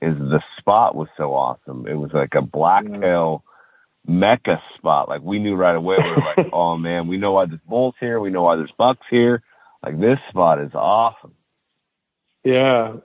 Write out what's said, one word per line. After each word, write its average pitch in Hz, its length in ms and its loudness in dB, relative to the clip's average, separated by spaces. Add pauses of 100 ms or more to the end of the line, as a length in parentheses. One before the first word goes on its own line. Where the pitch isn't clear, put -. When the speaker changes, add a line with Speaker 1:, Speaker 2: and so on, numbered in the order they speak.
Speaker 1:
is 80 160 0
the 71 240 0 (160)
spot 104 380 2
was 76 200 -8
so 73 180 -6
awesome. 64 540 -6
It 71 80 -6
was 73 180 -8
like 71 220 -2
a 69 60 2
blacktail 85 1000 0 (640)
Speaker 2:
Yeah. 82 60 0
Speaker 1:
mecca 98 480 2 (160)
spot. 76 300 0
Like, 73 140 -8
we 95 160 -6
knew 104 180 -2
right 90 200 2
away. 90 260 0
We 85 80 -4
were 80 60 -4 (200)
like, - 120 2
Speaker 2:
<laughs> - 60 -10
Speaker 1:
"Oh, 85 240 0
man, 85 300 -4
we 92 100 -4
know 101 140 0
why 95 140 2
this 80 220 -10
bull's 123 320 -2
here. 117 200 -4
We 98 100 -4
know 92 140 -2
why 85 120 4
there's 78 220 -6
bucks 123 320 0
here." 120 320 2 (400)
Like, 78 180 -8
this 120 180 2 (120)
spot 82 300 2
is 73 140 -10
awesome. 104 600 0 (1120)
Speaker 3:
Yeah, 127 500 2 (100)